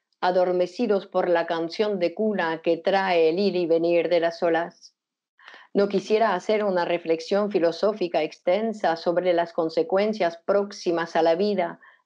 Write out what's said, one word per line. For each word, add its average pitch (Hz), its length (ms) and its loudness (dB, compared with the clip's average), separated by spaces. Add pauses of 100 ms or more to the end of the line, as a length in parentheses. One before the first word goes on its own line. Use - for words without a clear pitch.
(200)
adormecidos 185 880 0
por 180 220 -2
la 165 160 2
canción 175 540 -4
de 170 140 -2
cuna 185 480 -2
que 170 160 0
trae 180 520 2
el 170 100 0
ir 196 160 0
y 180 100 0
venir 165 440 2
de 175 100 2
las 165 240 -2
olas. 170 500 -2 (800)
No 202 160 2
quisiera 214 440 2
hacer 208 300 0
una 180 220 0
reflexión 170 680 0
filosófica 175 720 0
extensa 190 720 -2
sobre 175 380 0
las 170 200 0
consecuencias 170 840 0
próximas 196 760 -2
a 170 60 2
la 165 140 4
vida 180 440 -2 (260)